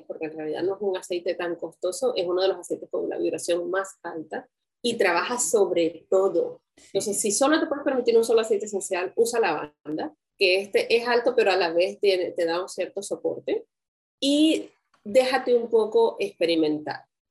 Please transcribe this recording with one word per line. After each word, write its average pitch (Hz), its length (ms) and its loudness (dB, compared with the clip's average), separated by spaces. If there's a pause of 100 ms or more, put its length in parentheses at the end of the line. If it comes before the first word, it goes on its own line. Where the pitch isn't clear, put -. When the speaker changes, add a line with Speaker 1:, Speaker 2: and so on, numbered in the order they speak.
Speaker 1:
porque 160 180 -10
en 156 100 -8
realidad 156 280 -6
no 190 120 -2
es 196 60 -12
un 190 160 -2
aceite 180 380 -6
tan 170 200 -4
costoso, 185 600 -4
es 175 100 0
uno 180 160 0
de 190 60 4
los 185 100 0
aceites - 320 -8
con - 160 -4
una - 140 -4
vibración 170 500 -2
más 190 320 -4
alta 170 480 -10 (320)
y 233 160 -2
trabaja 180 400 2
sobre 175 720 0
todo. 190 520 2 (260)
Entonces, 202 340 -2
Speaker 2:
Sí. 214 100 0
Speaker 1:
si - 60 -2
solo 311 220 4
te 320 80 0
puedes 285 160 -6
permitir 240 340 2
un 226 60 6
solo 226 180 4
aceite 220 240 0
esencial, 185 500 -4
usa 233 240 2
lavanda, 156 760 -4 (200)
que 190 260 4
este 233 340 0
es 233 120 0
alto, 240 280 2
pero 202 160 4
a 185 60 4
la 175 140 0
vez 185 280 0
tiene, 185 320 2
te 170 140 -2
da 165 140 0
un 190 100 -8
cierto 196 340 -8
soporte. - 640 -4 (520)
Y 294 500 2 (340)
déjate 254 500 0
un 233 160 0
poco 220 500 2
experimentar, 160 840 -2 (260)